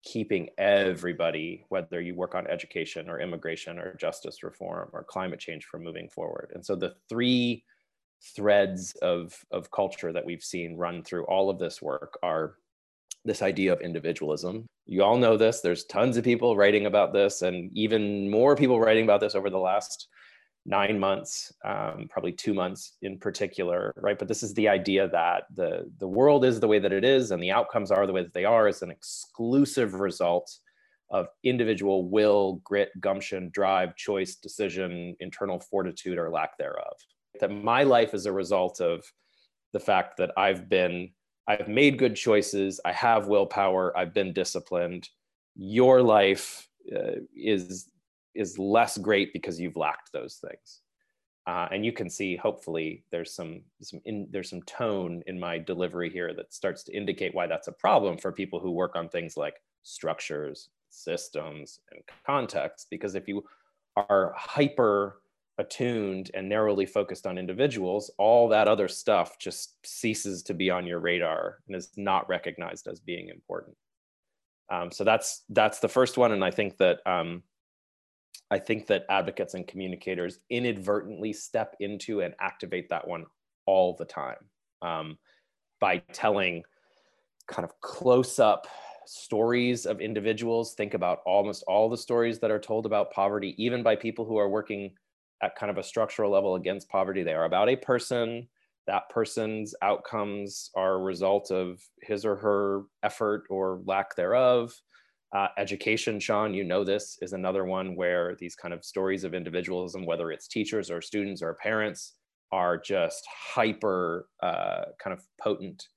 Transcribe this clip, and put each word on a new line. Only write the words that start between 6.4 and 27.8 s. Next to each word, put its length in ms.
And 120
so 100
the 200
three 560
threads 680
of, 320
of 200
culture 400
that 140
we've 180
seen 320
run 260
through 260
all 220
of 100
this 220
work 400
are 340
this 180
idea 300
of 80
individualism. 880
You 180
all 140
know 200
this. 240
There's 240
tons 320
of 80
people 320
writing 300
about 260
this, 280
and 320
even 560
more 280
people 240
writing 240
about 160
this 140
over 140
the 80
last 520
nine 320
months, 540
um, 440
probably 220
two 220
months 480
in 160
particular, 800
right? 200
But 120
this 140
is 100
the 160
idea 400
that 340
the, 460
the 80
world 380
is 160
the 80
way 100
that 140
it 100
is 280
and 120
the 80
outcomes 400